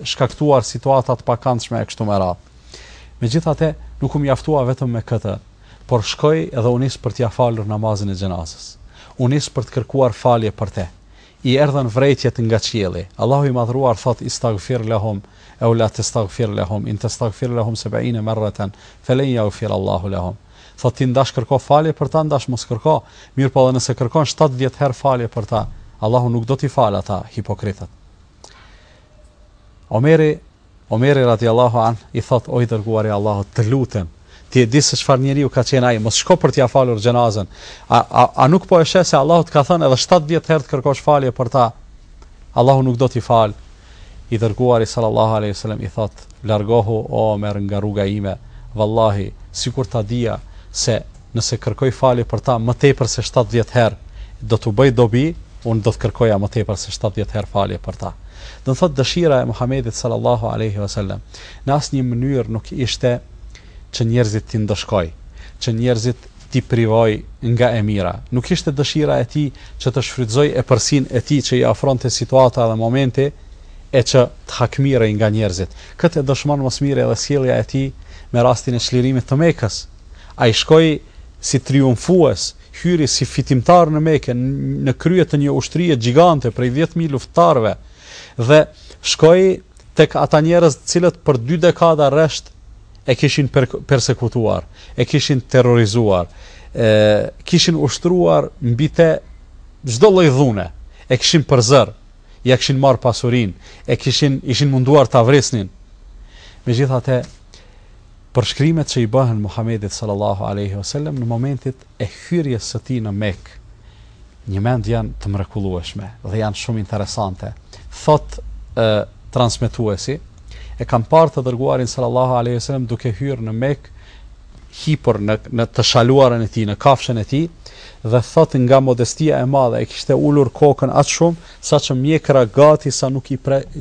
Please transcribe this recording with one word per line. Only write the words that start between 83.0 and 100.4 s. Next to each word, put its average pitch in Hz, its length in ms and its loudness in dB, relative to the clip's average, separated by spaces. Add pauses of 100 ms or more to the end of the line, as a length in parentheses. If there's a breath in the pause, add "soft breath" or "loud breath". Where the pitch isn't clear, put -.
si - 220 -2
fitimtar 151 640 4
në 151 160 0
Mekë, 139 260 0
n-, 135 540 -4
në 131 100 0
krye 175 300 2
të 143 160 0
një 143 80 0
ushtrie 156 480 0
gjigante 131 500 4
prej 123 240 -2
dhjetë 165 240 -2
mijë 160 160 -2
luftëtarëve 127 600 2 (640 loud breath)
dhe 147 300 6 (360 loud breath)
shkoi 185 580 4 (340)
tek 151 240 4
ata 147 240 2
njerëz 165 360 4
të - 120 -12
cilët 175 360 0
për 139 200 2
dy 165 120 -2 (100)
dekada 156 420 4
rresht 151 400 0 (560)
e 127 80 2
kishin 139 380 0
per-, 127 160 2 (180)
persekutuar, 113 800 0 (320 loud breath)
e 123 80 0
kishin 135 440 0
terrorizuar, 113 800 4 (480 loud breath)
e, 117 140 2 (560)
kishin 170 320 2
ushtruar 165 720 0 (120)
mbi 127 280 0
te 165 200 4 (760)
çdo 135 260 4
lloj 180 220 6
dhune, 113 380 0 (380 soft breath)